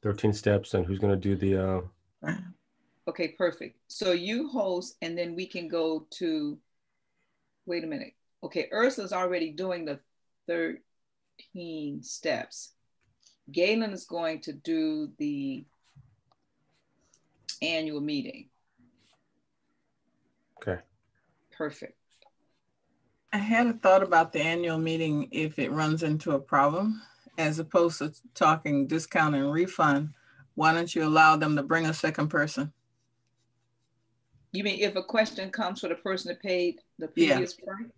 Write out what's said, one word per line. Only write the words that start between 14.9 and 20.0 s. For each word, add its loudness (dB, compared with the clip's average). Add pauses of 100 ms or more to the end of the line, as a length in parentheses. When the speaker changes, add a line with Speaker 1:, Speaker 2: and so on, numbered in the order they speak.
Speaker 2:
the -4 (2000)
annual -2
meeting. -6 (2000)